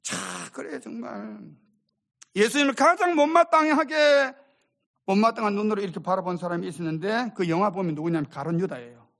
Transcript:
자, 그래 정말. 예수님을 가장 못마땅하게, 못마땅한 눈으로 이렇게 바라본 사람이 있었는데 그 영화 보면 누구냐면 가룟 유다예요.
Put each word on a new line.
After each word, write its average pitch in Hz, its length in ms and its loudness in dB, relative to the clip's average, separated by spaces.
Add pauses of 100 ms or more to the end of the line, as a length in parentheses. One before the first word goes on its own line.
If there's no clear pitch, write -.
자, - 140 -8 (360)
그래 269 280 -10
정말. 208 580 -12 (960)
예수님을 240 380 2
가장 349 400 4
못마땅하게, 302 1200 4 (720)
못마땅한 214 480 2
눈으로 208 280 -2
이렇게 185 180 -8
바라본 180 360 -2
사람이 175 300 -6
있었는데 180 720 -4
그 180 120 -2
영화 190 220 0
보면 175 240 -4
누구냐면 156 340 -2
가룟 165 320 -4
유다예요. 123 460 -8 (140)